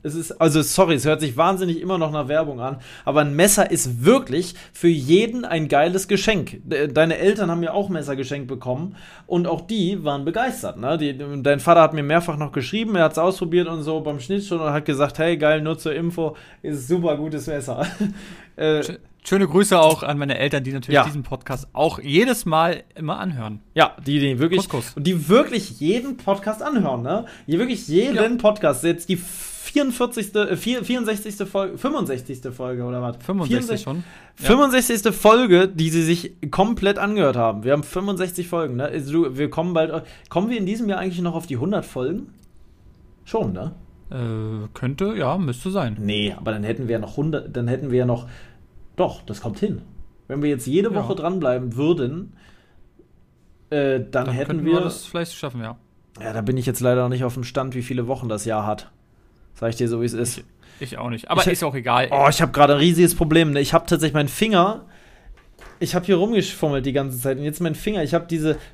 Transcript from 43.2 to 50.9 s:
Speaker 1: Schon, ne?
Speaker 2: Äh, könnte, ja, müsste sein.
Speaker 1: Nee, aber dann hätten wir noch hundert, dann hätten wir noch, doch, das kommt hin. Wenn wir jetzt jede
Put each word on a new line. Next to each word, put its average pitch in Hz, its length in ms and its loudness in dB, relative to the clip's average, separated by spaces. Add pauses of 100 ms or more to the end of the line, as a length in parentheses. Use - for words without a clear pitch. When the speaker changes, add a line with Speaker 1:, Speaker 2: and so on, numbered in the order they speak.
Speaker 1:
Schon, 170 260 -2
ne? - 200 -8 (360)
Speaker 2:
Äh, 110 640 -6
könnte, 139 460 -4
ja, 147 180 0
müsste 165 360 -4
sein. 123 280 -2
Speaker 1:
Nee, 104 380 -2
aber 113 140 -4
dann 107 100 -4
hätten 117 240 -4
wir 113 140 -2
noch 107 160 -10
hundert, 147 400 -4
dann 120 100 -2
hätten 131 240 -2
wir 123 160 2
noch, 120 220 -2 (680)
doch, 180 280 -2
das - 180 -14
kommt 107 180 -8
hin. 202 240 -4 (460)
Wenn 139 140 -4
wir 147 60 2
jetzt 135 200 -2
jede 190 220 2